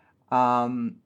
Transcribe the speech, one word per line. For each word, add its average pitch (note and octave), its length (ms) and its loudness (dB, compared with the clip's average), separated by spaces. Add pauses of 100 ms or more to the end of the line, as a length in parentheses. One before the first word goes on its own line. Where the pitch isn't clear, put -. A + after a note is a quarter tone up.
(300)
Um, B2 760 0